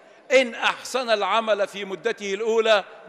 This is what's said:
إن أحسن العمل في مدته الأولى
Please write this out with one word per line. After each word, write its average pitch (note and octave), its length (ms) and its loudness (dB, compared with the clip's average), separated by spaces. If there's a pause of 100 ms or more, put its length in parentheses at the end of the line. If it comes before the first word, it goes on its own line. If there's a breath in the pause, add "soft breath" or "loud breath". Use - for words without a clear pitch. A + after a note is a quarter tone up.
(320 loud breath)
إن A#3+ 220 4
أحسن A#3 560 -4
العمل G#3 580 0
في G3 160 -10
مدته G3 500 -6
الأولى A3 500 2 (240)